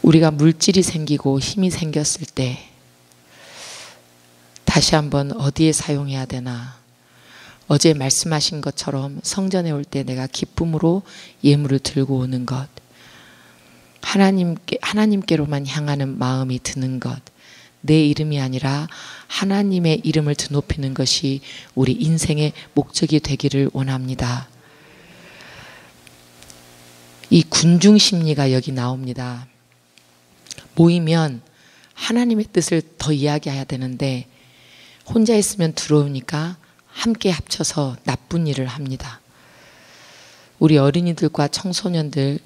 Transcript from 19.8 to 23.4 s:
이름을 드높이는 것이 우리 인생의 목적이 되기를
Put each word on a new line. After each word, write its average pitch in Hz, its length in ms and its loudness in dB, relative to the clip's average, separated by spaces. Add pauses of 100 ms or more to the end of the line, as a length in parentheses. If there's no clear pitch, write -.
이름을 151 320 0
드높이는 143 580 -4
것이 135 460 -2 (340)
우리 127 160 2
인생의 151 640 0 (220)
목적이 - 440 0
되기를 139 540 0